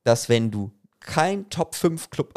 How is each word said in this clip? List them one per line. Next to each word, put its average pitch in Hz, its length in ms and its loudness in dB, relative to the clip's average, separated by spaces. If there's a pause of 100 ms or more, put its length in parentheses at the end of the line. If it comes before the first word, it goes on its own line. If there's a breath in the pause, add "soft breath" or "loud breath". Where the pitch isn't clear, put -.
dass 120 240 2
wenn 113 240 2
du 101 200 -4 (280)
kein 190 500 -2
Top-fünf-Club - 880 -4